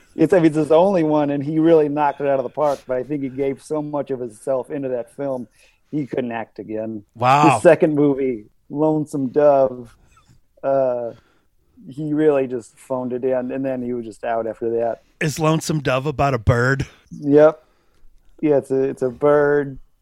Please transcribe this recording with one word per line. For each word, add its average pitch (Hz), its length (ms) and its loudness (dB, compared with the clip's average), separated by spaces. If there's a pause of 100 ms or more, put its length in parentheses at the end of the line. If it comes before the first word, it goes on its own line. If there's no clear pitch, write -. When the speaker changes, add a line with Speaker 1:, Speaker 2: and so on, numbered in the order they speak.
(140)
Speaker 1:
it's, 156 200 2
I 185 60 6
mean, 165 80 4
it's 151 100 2
his 156 160 2
only 180 300 4
one, 151 260 0
and 143 120 -4
he 156 160 -4
really 156 300 4
knocked 143 320 -2
it 143 80 -4
out 139 100 0
of 131 60 -4
the 120 60 -10
park, 143 360 -2
but 127 120 -4
I 127 60 -4
think 139 200 -8
he 135 60 -8
gave 135 340 -6
so 156 180 -6
much 147 300 -8
of 127 80 -6
himself 123 500 -6
into 139 200 -8
that 120 260 -8
film, 135 320 -8 (420)
he 143 160 -6
couldn't 123 280 -6
act 113 260 -10
again. 107 460 -10 (100)
Speaker 2:
Wow. 135 380 4
Speaker 1:
His 110 100 -2
second 156 320 6
movie, 135 520 0 (220)
Lonesome 147 600 -2
Dove, 135 640 2 (680)
uh, 127 480 -2 (760)
he 147 240 -6
really 147 340 2
just 123 300 -10
phoned 127 360 -8
it 123 100 -6
in, 127 280 -2
and 135 140 -6
then 131 160 -4
he 123 120 -6
was 117 120 -8
just 107 200 -14
out 113 200 -4
after 113 240 -6 (100)
that. 113 220 -4 (200)
Speaker 2:
Is 156 180 -4
Lonesome 156 400 0
Dove 131 260 -2
about 139 280 0
a 120 60 -2
bird? 127 460 2 (260)
Speaker 1:
Yep. 151 520 4 (800)
Yeah, 151 160 2
it's 131 140 -4
a, 135 120 0
it's 135 180 -6
a 131 80 -2
bird 143 720 0 (220)